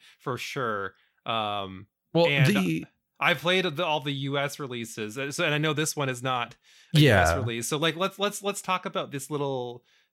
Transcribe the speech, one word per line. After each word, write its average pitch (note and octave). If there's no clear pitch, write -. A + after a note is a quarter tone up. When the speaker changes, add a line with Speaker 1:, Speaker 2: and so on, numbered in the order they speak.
Speaker 1:
for B2+
sure. G#2+
Um, G#2
Speaker 2:
Well, E3+
Speaker 1:
and C#3
Speaker 2:
the F3+
Speaker 1:
I D3+
played F3+
the, E3
all D#3
the C#3+
U C#3
S C#3
releases, A#2
uh, C#3
so, E3+
and D3+
I D3
know D#3
this D3+
one C#3
is B2
not B2
a D3+
U D3
S F#2
Speaker 2:
Yeah. E2+
Speaker 1:
release. A#2
So, D3+
like, D#3
let's, F#3+
let's, G3+
let's G3
talk F#3
about E3
this C3+
little, C3+